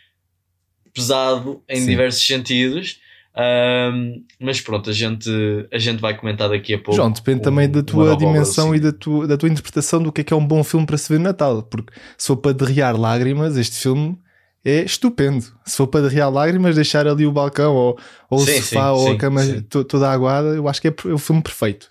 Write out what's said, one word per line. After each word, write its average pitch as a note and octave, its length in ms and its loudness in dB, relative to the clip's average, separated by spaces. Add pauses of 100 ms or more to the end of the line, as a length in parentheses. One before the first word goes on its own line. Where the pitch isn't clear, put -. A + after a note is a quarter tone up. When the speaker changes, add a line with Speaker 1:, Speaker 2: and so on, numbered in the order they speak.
(920)
Speaker 1:
pesado C3 760 -2
em C3+ 80 -6
Speaker 2:
Sim. B2+ 100 -2
Speaker 1:
diversos B2 400 0
sentidos. C3 720 -4 (380)
Ahm, B2 880 -2 (160)
mas B2+ 200 -4
pronto, G#2 300 -6
a - 20 -4
gente, A2 380 -4 (420)
a A#2 60 -2
gente A2+ 220 -2
vai G#2+ 160 -2
comentar G#2+ 320 -4
daqui G#2 260 -2
a G2+ 40 -2
pouco G#2 180 -2
Speaker 2:
João, A2+ 160 2
depende C3 280 -2
também C#3+ 280 2
Speaker 1:
um, - 20 -2
Speaker 2:
da D3 80 0
Speaker 1:
uma C#3+ 60 2
Speaker 2:
tua D#3 160 -2
Speaker 1:
nova D#3 140 6
obra D3+ 120 2
do D#3 60 4
Speaker 2:
dimensão D#3 420 2
e D#3 40 4
Speaker 1:
cinema. D3+ 140 2
Speaker 2:
da D3 60 -18
tua, D3+ 300 -2
da D3 80 2
tua E3 120 2
interpretação D#3+ 540 0
do D#3 80 -2
que D3+ 120 -2
é - 20 -12
que - 80 -4
é D#3+ 40 4
um D3+ 80 4
bom D3+ 200 4
filme D#3+ 200 2
para D3+ 140 0
se - 100 -6
ver D#3 100 4
no E3+ 60 2
Natal, C#3+ 380 0
porque A2 300 -10 (240)
se - 100 -8
for C3+ 100 2
para C#3 160 2
derrear C3 460 2
lágrimas, C3 580 0
este A2+ 200 -2
filme D3+ 420 -2 (460)
é D3 180 2
estupendo. C#3+ 640 0 (200)
Se - 120 -10
for C#3 100 2
para C#3+ 220 2
derrear C#3 200 2
lágrimas, E3 460 2
deixar D3 320 2
ali D3 180 2
o D3 60 2
balcão C#3+ 440 0
ou, B2 240 2 (300)
ou C3+ 120 2
o C#3 40 4
Speaker 1:
Sim, C#3 160 2
Speaker 2:
sofá C3+ 320 0
Speaker 1:
sim, C3 80 2
Speaker 2:
ou C3 60 4
a C3 60 4
Speaker 1:
sim, A2+ 40 0
Speaker 2:
cama C3+ 260 0
Speaker 1:
sim. C3 200 -2
Speaker 2:
to-, C#3 220 -2
toda C#3 260 0
aguada, C3+ 380 0
eu D3+ 200 -2
acho C#3+ 140 -4
que D#3+ 60 0
é - 20 0
per-, F3 220 -6
é - 20 2
o D3 40 0
filme D#3+ 220 0
perfeito. - 500 -4